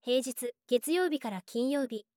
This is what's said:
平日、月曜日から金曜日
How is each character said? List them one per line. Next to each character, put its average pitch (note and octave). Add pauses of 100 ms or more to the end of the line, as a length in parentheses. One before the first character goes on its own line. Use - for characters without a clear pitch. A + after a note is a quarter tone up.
平 B3
日、 B3 (140)
月 B3
曜 F4+
日 D4
か A#3
ら F#3+
金 A#3+
曜 C#4
日 A3 (120)